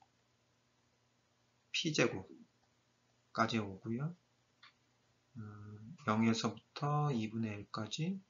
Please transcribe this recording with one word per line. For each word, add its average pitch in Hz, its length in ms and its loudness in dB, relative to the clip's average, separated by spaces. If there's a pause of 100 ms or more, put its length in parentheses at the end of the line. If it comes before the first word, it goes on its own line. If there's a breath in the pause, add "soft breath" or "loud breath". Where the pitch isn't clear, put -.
(1700)
P - 220 -2
제곱까지 - 1700 -2
오고요. 113 580 -4 (1200)
어, 104 420 -14 (300)
영에서부터 113 1040 2
이분의 110 460 -2
일까지 135 600 -4 (120)